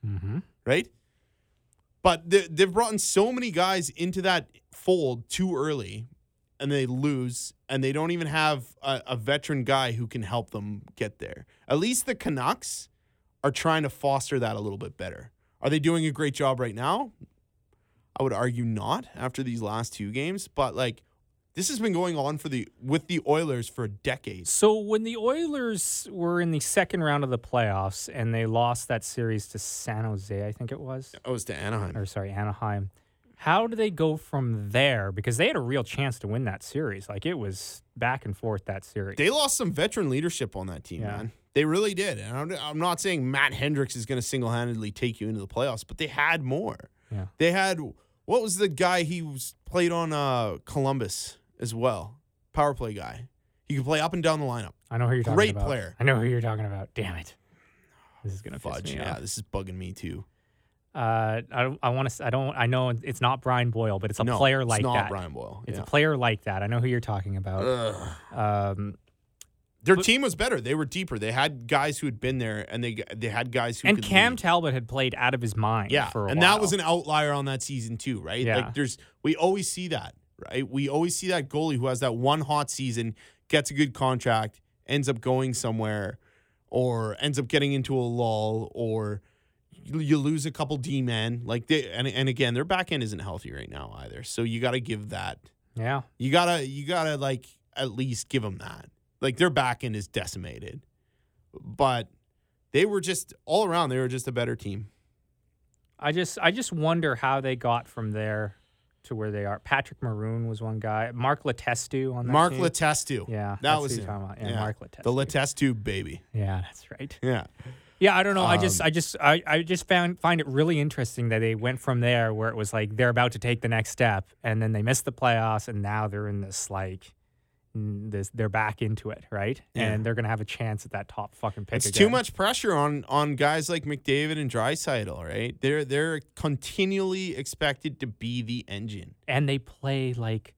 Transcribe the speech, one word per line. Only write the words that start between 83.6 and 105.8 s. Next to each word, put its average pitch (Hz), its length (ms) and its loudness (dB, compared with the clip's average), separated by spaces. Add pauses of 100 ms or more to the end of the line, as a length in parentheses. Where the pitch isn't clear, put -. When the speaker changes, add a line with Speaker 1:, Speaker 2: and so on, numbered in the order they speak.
Speaker 2:
a 147 40 -8
good 139 200 2
contract, 120 640 0 (260)
ends 139 220 0
up 123 140 0
going 131 320 0
somewhere, 107 640 -2 (500)
or 117 500 0
ends 139 200 0
up 127 100 -2
getting 143 240 4
into 135 260 0
a - 80 2
lull, 110 720 0
or 110 440 -2 (520)
you, - 260 -8
you 151 180 4
lose 147 300 2
a 147 60 -4
couple 151 240 -2
D-men. 120 680 -2
Like, 117 220 -4
they, 139 240 2
and, 117 160 -2
and 131 220 0
again, 120 260 2
their 131 100 0
back 185 280 0
end 185 100 -2
isn't 104 160 -6
healthy 78 340 -8
right 67 160 -12
now 64 300 -12
either. 60 240 -14
So - 220 -4
you 113 160 -2
gotta 127 180 0
give 107 300 -6
that. 95 320 -8 (340)
Speaker 1:
Yeah. 127 280 -2 (160)
Speaker 2:
You 127 120 0
gotta, 170 340 4
you 139 220 -8
gotta, 160 300 0
like, 135 300 -2 (280)
at 131 160 -4
least 123 380 -4
give 127 160 0
'em 95 140 -6
that. - 300 -14 (320)
Like, 131 160 -2
their 175 140 6
back 127 340 0
end 113 100 -2
is 101 140 -6
decimated. 90 760 -8 (720)
But 123 540 0 (640)
they 151 140 6
were 208 140 0
just, 170 340 -4 (100)
all 196 200 4
around, 170 260 2
they 127 80 0
were 127 100 0
just 127 180 -4
a 131 60 -4
better 120 240 -2
team. 104 320 -10 (1120)